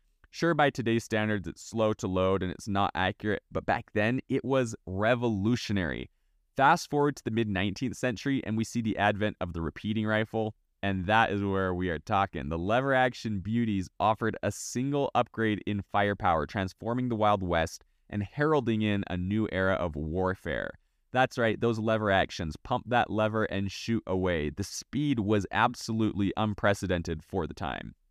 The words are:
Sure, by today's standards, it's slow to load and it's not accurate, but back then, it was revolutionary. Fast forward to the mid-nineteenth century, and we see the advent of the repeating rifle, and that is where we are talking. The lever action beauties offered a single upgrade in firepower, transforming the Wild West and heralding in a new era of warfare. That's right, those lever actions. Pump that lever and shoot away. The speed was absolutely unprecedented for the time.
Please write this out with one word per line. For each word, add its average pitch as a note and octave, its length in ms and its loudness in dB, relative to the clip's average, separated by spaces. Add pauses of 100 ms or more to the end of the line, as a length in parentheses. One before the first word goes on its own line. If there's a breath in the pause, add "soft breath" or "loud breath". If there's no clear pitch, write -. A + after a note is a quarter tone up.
(320)
Sure, E3+ 240 0
by C#3+ 160 4
today's A#2 320 0
standards, G#2+ 440 -2
it's - 160 -12
slow A2 300 0
to - 140 -4
load F#2 340 2
and F#2 100 -2
it's - 160 -12
not G2 280 0
accurate, F#2+ 560 -2
but - 160 -6
back A2 260 -2
then, A2 260 2 (100)
it C3+ 140 -2
was B2+ 320 0 (120)
revolutionary. G2+ 1200 0 (480)
Fast D3 320 4
forward C#3+ 260 2
to - 80 -18
the A#2 80 -2
mid-nineteenth G#2 640 0
century, B2+ 500 -2
and G#2+ 120 -2
we A2+ 60 0
see A#2+ 180 -2
the A2 160 -2
advent G#2 420 2
of F2 140 -4
the E2+ 80 -4
repeating G#2+ 460 -2
rifle, A2 480 0 (260)
and F#2+ 240 -2
that G#2+ 260 4
is G2+ 120 0
where F#2+ 320 0
we F2+ 140 -2
are D#2 100 -2
talking. F#2+ 500 -2
The E2 80 -2
lever B2 380 0
action B2 440 0
beauties G#2 480 0 (120)
offered A2 420 0
a G#2 100 0
single C#3 640 -2
upgrade A2+ 540 0
in G2+ 240 -2
firepower, G2 560 2
transforming A#2 640 -4
the A#2 60 -2
Wild G#2 280 2
West E2+ 420 0 (240)
and G#2 140 -4
heralding B2 580 0
in G2+ 260 0
a F2+ 80 -4
new G2 360 0
era F#2+ 240 2
of E2 200 -2
warfare. D#2+ 760 -2 (400)
That's B2+ 260 2
right, A2 240 2
those A#2 160 2
lever A2 320 0
actions. F2 540 2
Pump - 240 -4
that A#2+ 240 0
lever G#2+ 320 0
and G2 280 -2
shoot - 360 -2
away. F2+ 420 0
The F2 140 -6
speed C#3 560 -2
was G2+ 320 2
absolutely A2 840 0
unprecedented F#2+ 840 0
for F2+ 240 -4
the - 80 -8
time. A1 400 -8 (180)